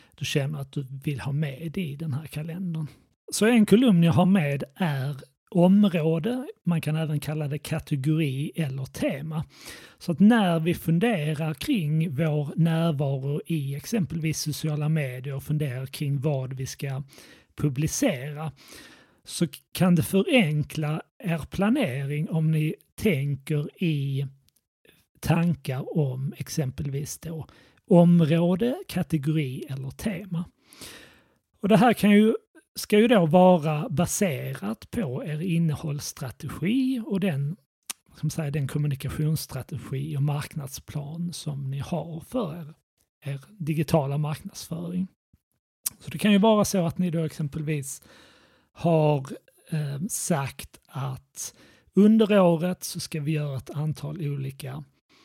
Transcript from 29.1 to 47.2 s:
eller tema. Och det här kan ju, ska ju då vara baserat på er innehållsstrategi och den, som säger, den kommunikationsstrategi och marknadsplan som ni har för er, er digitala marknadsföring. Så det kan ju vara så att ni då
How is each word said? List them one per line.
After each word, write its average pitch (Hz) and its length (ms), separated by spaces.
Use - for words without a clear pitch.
eller 135 220
tema. 180 540
Och 208 80
det 214 80
här 226 160
kan 202 180
ju, 214 240
ska - 220
ju 226 100
då 208 180
vara 160 640
baserat 160 1000
på 196 340
er 151 160
innehållsstrategi 165 1700
och 196 140
den, 151 360
som 156 140
säger, 151 200
den 143 180
kommunikationsstrategi 147 1500
och 135 60
marknadsplan 147 1080
som 139 380
ni 139 80
har 160 420
för 208 340
er, 165 200
er 139 240
digitala 151 720
marknadsföring. 170 920
Så - 120
det 156 80
kan 208 140
ju 202 60
vara 208 260
så 180 220
att - 120
ni 180 120
då 165 140